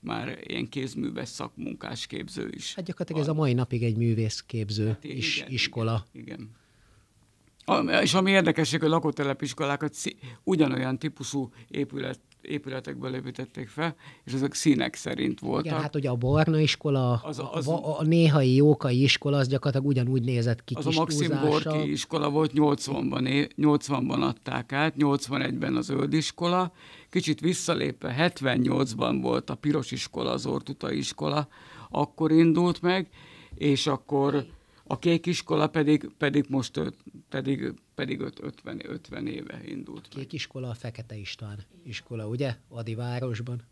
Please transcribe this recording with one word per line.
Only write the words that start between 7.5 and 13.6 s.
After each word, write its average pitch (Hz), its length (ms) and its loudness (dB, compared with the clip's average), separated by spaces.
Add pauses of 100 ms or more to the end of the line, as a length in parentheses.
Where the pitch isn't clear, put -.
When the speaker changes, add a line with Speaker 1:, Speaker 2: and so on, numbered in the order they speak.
Speaker 1:
igen. - 0 -
A-, - 360 2
és 143 120 2
ami 190 160 4
érdekesség, 160 500 4
hogy 156 80 2
lakótelepiskolákat 147 1040 0
szí-, - 220 -8 (260)
ugyanolyan 131 560 2
típusú 139 520 -6 (180)
épület-, 131 520 -6 (220)
épületekből 131 720 -8
építették 127 540 -10